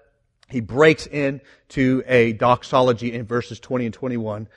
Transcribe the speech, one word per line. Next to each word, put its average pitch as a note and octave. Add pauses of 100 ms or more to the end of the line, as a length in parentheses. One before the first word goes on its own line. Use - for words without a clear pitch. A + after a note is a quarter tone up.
(500)
He B2+
breaks D3
into C#3
a A#2
doxology A#2+
in A#2+
verses A#2
twenty B2+
and A2
twenty-one, A2+